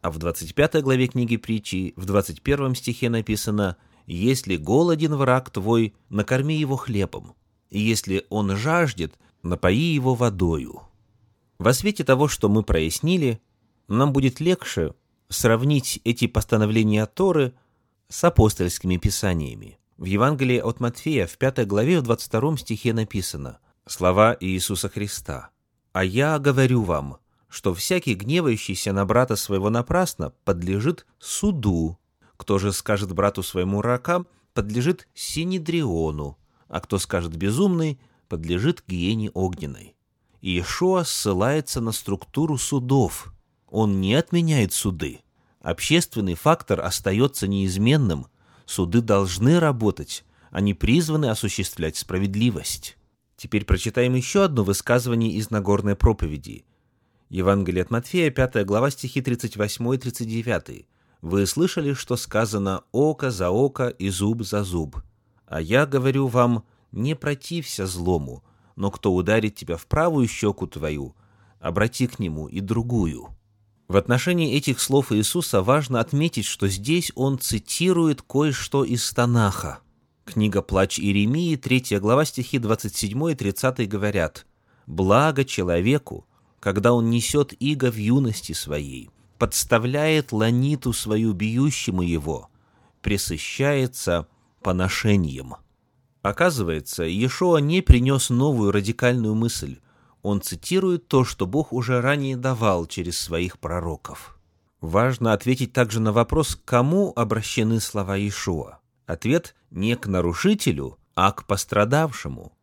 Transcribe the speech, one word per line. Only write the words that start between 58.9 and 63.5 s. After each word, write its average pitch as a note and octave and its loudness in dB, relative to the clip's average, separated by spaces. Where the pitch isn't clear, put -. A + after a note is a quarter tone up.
тридцать A#2+ -4
восьмой A#2 -2
и B2+ -4
тридцать B2 -6
девятый. A2 -6
"Вы F#2+ 2
слышали, D3 0
что B2 -4
сказано G2+ -2
"Око C#3 0
за F2+ 0
око B2 2